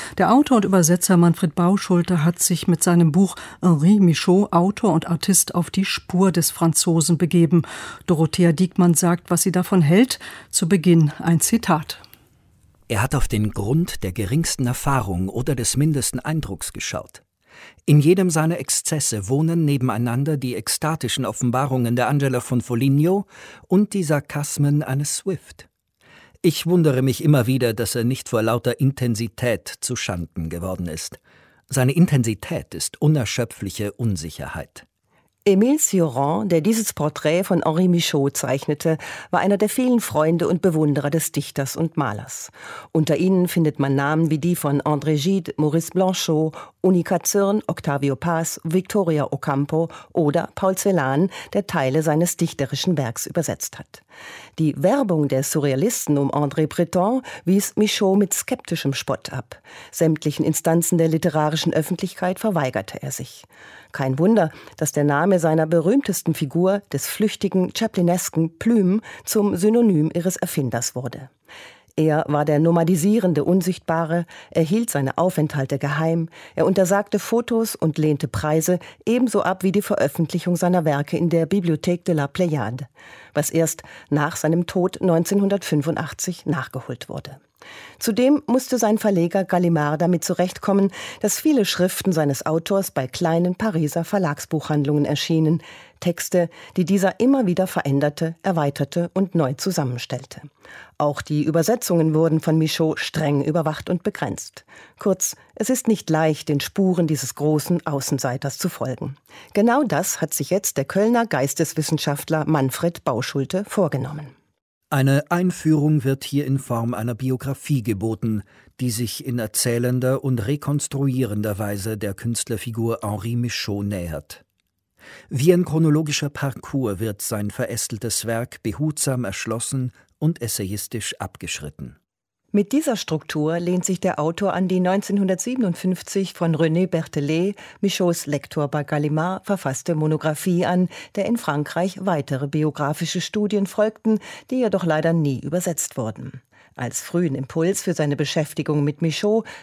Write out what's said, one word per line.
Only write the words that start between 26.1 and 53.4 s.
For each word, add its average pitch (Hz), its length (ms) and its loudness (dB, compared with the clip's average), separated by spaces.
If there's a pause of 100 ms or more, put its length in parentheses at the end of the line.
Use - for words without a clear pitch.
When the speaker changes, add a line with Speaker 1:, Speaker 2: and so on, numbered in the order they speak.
Speaker 2:
Ich 160 200 0
wundere 156 360 4
mich 131 220 0
immer 143 240 6
wieder, 123 260 2
dass 107 220 -4
er 120 80 -2
nicht 127 240 -2
vor 113 140 0
lauter 117 400 0
Intensität 120 1000 -2
zu - 160 -6
Schanden 87 540 -6
geworden 87 380 -6
ist. - 340 -12 (480)
Seine 135 240 2
Intensität 135 800 0
ist - 280 -8
unerschöpfliche 107 920 -2
Unsicherheit. 92 920 -6 (600)
Speaker 3:
Émile 214 320 6
Cioran, 165 720 0
der 170 140 4
dieses 220 320 0
Porträt 156 500 0
von 180 200 0
Henri 175 260 2
Michaud 156 480 0
zeichnete, 147 600 -2 (320)
war 175 120 2
einer 196 160 2
der 208 100 2
vielen 254 320 2
Freunde 160 480 2
und 180 140 0
Bewunderer 151 480 2
des 160 240 -2
Dichters - 420 -4
und 165 220 -4
Malers. 123 520 -6 (440)
Unter 160 240 2
ihnen 180 320 2
findet 156 280 0
man 139 160 0
Namen 147 380 2
wie 156 80 0
die 170 160 0
von 143 260 0
André 147 400 0
Gide, 190 360 -2
Maurice 151 340 0
Blanchot, 175 640 0 (240)
Unica 180 440 2
Zürn, 202 440 0
Octavio 139 480 -2
Paz, 165 480 -4
Victoria 165 680 0
Ocampo 143 580 0 (240)
oder 160 420 2
Paul 190 220 0
Celan, 160 520 2 (220)
der 202 160 -2
Teile 151 360 0
seines 160 340 2
dichterischen 151 600 -2
Werks 123 280 -4
übersetzt - 540 -6